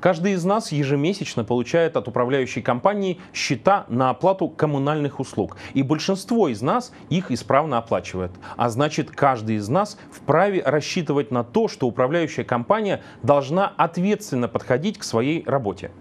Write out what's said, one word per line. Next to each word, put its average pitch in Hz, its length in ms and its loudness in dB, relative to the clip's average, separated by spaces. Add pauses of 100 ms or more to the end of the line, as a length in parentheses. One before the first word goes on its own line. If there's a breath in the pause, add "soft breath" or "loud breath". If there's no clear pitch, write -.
Каждый 180 340 2
из 170 100 -2
нас 208 260 0
ежемесячно 143 720 0
получает 135 540 0
от 117 100 -2
управляющей 123 560 0
компании 185 560 0 (160 loud breath)
счета 185 540 2
на 127 220 2
оплату 180 380 0
коммунальных 147 720 0
услуг, 107 380 -4 (180 loud breath)
и 135 80 2
большинство 185 640 0
из 113 160 -2
нас 202 300 -2 (160 loud breath)
их 175 240 -2
исправно 135 460 2
оплачивает. 92 520 -4 (260 loud breath)
А 120 120 0
значит, 139 420 -2
каждый 113 460 2
из 104 120 -4
нас 185 300 0 (140 loud breath)
вправе 180 520 2
рассчитывать 143 680 0
на 123 100 0
то, 220 240 0
что - 220 -2
управляющая 139 560 0
компания 185 580 0 (220 loud breath)
должна 143 520 2
ответственно 170 720 0
подходить 139 520 -2
к - 40 -14
своей 139 420 0
работе. 120 460 -2 (100)